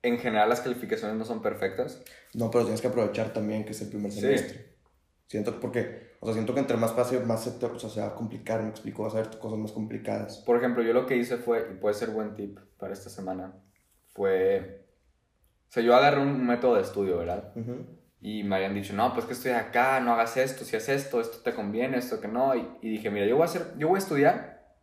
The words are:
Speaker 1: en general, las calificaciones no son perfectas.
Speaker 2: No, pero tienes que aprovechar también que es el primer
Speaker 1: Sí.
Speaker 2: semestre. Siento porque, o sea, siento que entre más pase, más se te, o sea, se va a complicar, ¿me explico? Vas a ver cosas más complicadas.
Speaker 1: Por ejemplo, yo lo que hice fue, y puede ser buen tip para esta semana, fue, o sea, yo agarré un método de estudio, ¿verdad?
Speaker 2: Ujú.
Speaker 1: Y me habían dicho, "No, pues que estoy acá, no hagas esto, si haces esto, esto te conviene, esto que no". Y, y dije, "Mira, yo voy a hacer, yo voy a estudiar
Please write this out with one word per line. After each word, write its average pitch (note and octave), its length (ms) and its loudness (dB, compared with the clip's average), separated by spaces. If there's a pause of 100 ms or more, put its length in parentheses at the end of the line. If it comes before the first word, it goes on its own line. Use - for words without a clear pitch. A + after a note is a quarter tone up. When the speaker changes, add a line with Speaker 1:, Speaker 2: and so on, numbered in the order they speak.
Speaker 1:
en A#2+ 160 2
general, A2 320 2
las A#2+ 120 2
calificaciones A2 560 -4
no A2 80 -4
son A2 180 -6
perfectas. A#2 580 -4 (320)
Speaker 2:
No, A2+ 160 0
pero A#2+ 140 4
tienes G#2+ 180 0
que B2+ 60 0
aprovechar A2 440 0
también G#2+ 320 -2
que - 100 -8
es - 100 -10
el G#2 60 -8
primer G#2 220 -6
Speaker 1:
Sí. G#2 100 -6
Speaker 2:
semestre. - 500 0 (560)
Siento G#2+ 340 -4
porque, - 580 -6
o - 60 -14
sea, A2+ 80 0
siento A2 200 -2
que C3+ 60 2
entre B2 160 2
más A2+ 160 2
pase, B2 300 0
más A2+ 240 0
se A#2+ 60 -4
te, - 140 -6
o A#2 140 -6
sea, A2 100 -10
se G#2+ 120 -6
va G#2 60 -4
a G#2 80 -8
complicar, A2 480 -4
¿me G#2+ 60 -4
explico? - 340 -8
Vas G#2+ 120 -4
a A2 60 0
ver - 180 -8
cosas A2 200 -6
más G#2+ 120 -6
complicadas. G#2+ 760 -6
Speaker 1:
Por A#2+ 120 6
ejemplo, A#2+ 260 2
yo A#2 80 2
lo B2 140 4
que C3 100 0
hice A#2+ 220 0
fue, A#2 340 0
y F#2+ 40 -12
puede G#2 200 0
ser A2+ 140 -4
buen G#2+ 260 -4
tip G2+ 240 -10 (180)
para F#2+ 140 -8
esta - 180 -12
semana, F#2 440 -8 (560)
fue, F#2+ 760 2 (840)
o - 20 -20
sea, B2 120 0
yo A#2+ 120 8
agarré C#3+ 240 8
un C3 260 2
método A#2+ 300 4
de G2 60 6
estudio, F#2 380 0
¿verdad? F2 360 -6
Speaker 2:
Ujú. A#2+ 300 -8 (340)
Speaker 1:
Y G#2+ 240 -8
me G2 140 0
habían G2 160 -2
dicho, G2+ 200 -6
"No, A#2 200 0
pues A#2 120 -4
que - 60 -10
estoy B2 220 -2
acá, B2+ 480 2
no A#2+ 120 2
hagas A#2 220 2
esto, C3 300 0
si - 100 -4
haces C#3 300 0
esto, A#2 160 0
esto - 160 -6
te - 160 -2
conviene, A2+ 440 -2
esto A#2 220 -4
que G#2 80 -8
no". C3 260 2
Y, A2+ 140 0 (140)
y A2 80 -6
dije, G#2+ 200 0
"Mira, G2+ 160 2
yo A#2 120 6
voy D#3+ 60 8
a - 20 8
hacer, E3+ 220 -4 (100)
yo D3+ 100 0
voy F#3 80 6
a G3 40 2
estudiar - 840 2